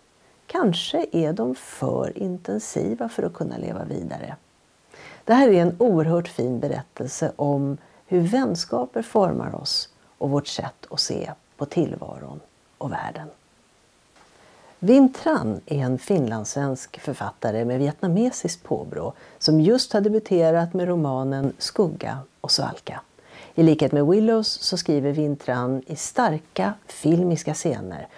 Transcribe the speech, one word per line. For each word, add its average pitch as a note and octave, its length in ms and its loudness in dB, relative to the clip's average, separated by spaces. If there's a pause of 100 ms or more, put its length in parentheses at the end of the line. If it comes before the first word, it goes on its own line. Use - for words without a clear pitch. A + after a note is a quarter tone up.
(480)
Kanske D#4 640 -2
är D#3+ 220 0
de A#3+ 220 -4
för - 600 -4
intensiva G3 920 -6
för - 140 -4
att F3 100 -4
kunna - 240 -6
leva E3+ 280 -8
vidare. - 500 -10 (880)
Det A3 80 6
här C4 160 8
är F3+ 120 8
en E3+ 180 4
oerhört E3+ 480 4
fin A#2+ 320 -2
berättelse C#3 760 -6
om C#3 420 0 (300)
hur F3+ 140 2
vänskaper A#3 800 -2
formar F3+ 540 0
oss - 340 -6 (280)
och C#3 120 -2
vårt C#3+ 180 0
sätt - 420 -10
att - 100 -6
se - 320 -4 (260)
på C#3+ 80 -4
tillvaron - 720 -6 (380)
och - 140 -8
världen. - 360 -10 (1600)
Vintran C4 840 4
är D3 120 -4
en B2+ 220 0
finlandssvensk C3 1000 -2
författare A#2 640 -4
med B2+ 140 0
vietnamesiskt F3+ 840 -2
påbrå - 500 -6 (260)
som D#3 220 4
just G#3+ 320 4
har G#3 80 2
debuterat E3+ 720 2
med F3+ 140 0
romanen C3+ 720 0
Skugga D3+ 600 -2 (240)
och - 100 -2
svalka. - 500 -2 (540)
I E3+ 80 6
likhet D3+ 280 6
med C#3+ 160 4
Willows A3 400 4
så - 300 -4
skriver C#3+ 340 0
Vintran C3+ 760 -2
i D#3 80 -10
starka F#3+ 800 -2 (140)
filmiska E3 640 0
scener. G#2 540 -6 (100)